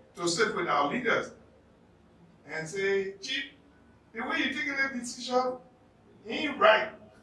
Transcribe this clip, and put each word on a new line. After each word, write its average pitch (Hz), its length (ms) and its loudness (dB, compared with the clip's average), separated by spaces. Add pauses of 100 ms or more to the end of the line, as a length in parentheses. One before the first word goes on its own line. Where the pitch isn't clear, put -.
(160)
to 175 120 -4
sit 208 280 2
with 175 120 -4
our - 240 2
leaders - 400 0 (1160)
and 156 200 -6
say, 196 540 0
"Chief, - 240 -6 (680)
the 226 80 -8
way - 180 -4
you're 277 140 0
taking 285 240 -4
that 269 160 0
decision 247 600 -2 (760)
ain't 285 320 -2
right." 214 300 6 (340)